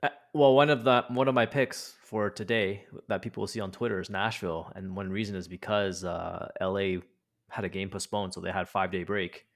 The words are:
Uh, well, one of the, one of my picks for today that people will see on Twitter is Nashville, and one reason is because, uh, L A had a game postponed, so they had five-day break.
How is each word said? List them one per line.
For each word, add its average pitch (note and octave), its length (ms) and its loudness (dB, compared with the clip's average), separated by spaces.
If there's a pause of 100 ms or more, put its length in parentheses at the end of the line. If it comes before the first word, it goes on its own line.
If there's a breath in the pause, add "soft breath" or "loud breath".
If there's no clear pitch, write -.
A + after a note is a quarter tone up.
Uh, D3 60 2 (240)
well, C#3 240 8
one D3 140 8
of C3 120 2
the, A#2+ 280 6
one B2+ 180 2
of C3 60 4
my A#2 120 6
picks - 560 -2
for G#2+ 280 -2
today G2+ 540 -2 (220)
that G2 160 -2
people A2+ 200 -6
will G#2 40 -2
see A2 140 -6
on F#2+ 100 -4
Twitter G#2 300 -2
is F2+ 100 -8
Nashville, F#2+ 640 -2
and F#2+ 220 -10
one F#2+ 140 -4
reason G2+ 260 -2
is F2 100 -6
because, F#2 560 -2
uh, F2 460 -6 (120)
L F#2+ 180 0
A F#2+ 220 0 (480)
had - 140 -6
a F#2+ 60 -2
game F#2+ 220 -4
postponed, G2 440 -4
so - 60 -10
they F#2 100 -4
had F2+ 180 -2
five-day F#2 360 -2
break. G2 520 -4